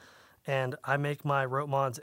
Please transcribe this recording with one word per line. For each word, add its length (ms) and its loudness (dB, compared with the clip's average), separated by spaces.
and 280 0
I 100 2
make 300 -2
my 180 2
rope 240 -2
mods 340 0